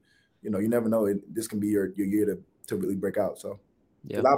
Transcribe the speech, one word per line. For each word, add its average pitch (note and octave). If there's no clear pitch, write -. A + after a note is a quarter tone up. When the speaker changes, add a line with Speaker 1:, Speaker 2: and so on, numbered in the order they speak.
Speaker 1:
you -
know, G2
you A2
never A#2
know. A2
It, G2+
this A2
can G#2+
be G#2
your, G2
your G2
year G#2
to, F#2+
to A2
really F#2+
break G2
out. F#2
So, G2+
Speaker 2:
Yeah. G#2
Speaker 1:
'cause B2